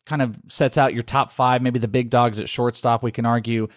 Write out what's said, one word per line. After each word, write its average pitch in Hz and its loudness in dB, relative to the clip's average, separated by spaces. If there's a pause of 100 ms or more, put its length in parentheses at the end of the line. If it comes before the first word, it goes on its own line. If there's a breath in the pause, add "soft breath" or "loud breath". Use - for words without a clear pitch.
kind 151 -2
of 117 -2 (120)
sets - 0
out 139 4
your 117 -2
top 135 -2
five, 127 2
maybe 127 0
the 113 0
big 120 -2
dogs 120 2
at - -6
shortstop. 120 -2
We 117 -4
can 117 -4
argue, 117 0